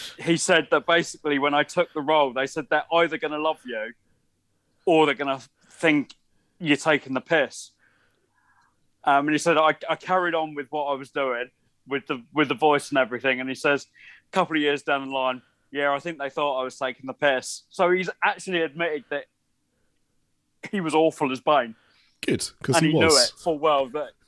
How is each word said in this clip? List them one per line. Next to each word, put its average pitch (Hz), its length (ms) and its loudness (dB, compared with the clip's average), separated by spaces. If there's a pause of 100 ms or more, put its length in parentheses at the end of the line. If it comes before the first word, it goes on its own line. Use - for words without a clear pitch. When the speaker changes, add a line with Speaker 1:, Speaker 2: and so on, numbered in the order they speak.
Speaker 1:
<laughs> - 140 -18
Speaker 2:
he 170 180 0
said 165 340 2
that 151 160 2
basically 170 520 0
when 143 160 2
I 147 80 4
took - 320 -2
the 156 80 -4
role, 143 320 2
they 131 120 -2
said 143 220 -8
they're 151 240 0
either 165 240 2
gonna 151 220 -6
love 156 260 -2
you 117 280 -10 (920)
or 160 220 6
they're 143 80 2
gonna 135 260 -4 (300)
think 151 420 0 (460)
you're 147 180 0
taking 143 380 0
the 127 80 -2
piss. - 480 -2 (1300)
Um, 143 240 2
and 151 60 2
he 147 40 2
said, 165 180 2
"I, 156 180 6 (140)
I 160 60 0
carried 180 400 -2
on 156 220 -4
with 139 140 -8
what 147 160 -4
I 143 80 -2
was 135 160 -10
doing 127 380 -4 (380)
with 135 220 -6
the, 127 160 -8 (100)
with 143 140 2
the 143 60 -2
voice 143 340 0
and 139 100 -2
everything." 123 420 -2
And 131 80 -8
he 131 60 -6
says, 143 320 -2
a - 460 -20
couple 165 240 -2
of 151 60 0
years 147 200 -2
down 139 260 -4
the 135 60 -8
line, 131 280 -2 (280)
"Yeah, 143 220 -2
I 139 80 -4
think 165 180 -10
they 139 100 -8
thought 143 320 -2
I 131 40 -4
was 127 120 -10
taking 131 300 -8
the 131 60 -10
piss." 135 580 -2
So 180 220 0
he's 185 180 -2 (140)
actually 180 380 -2
admitted 151 480 -4
that 143 160 -6 (1500)
he 202 80 -2
was 160 140 -4
awful 156 360 2
as 131 100 -6
Bane. 127 360 2 (440)
Speaker 1:
Good, - 300 -4 (120)
'cause 139 160 2
Speaker 2:
And 160 80 4
Speaker 1:
he 151 60 2
Speaker 2:
he 160 60 4
Speaker 1:
was. 160 160 6
Speaker 2:
knew 131 80 6
it 117 100 -2 (100)
full 160 180 -2
well. 143 300 2
That, 139 200 -8 (180)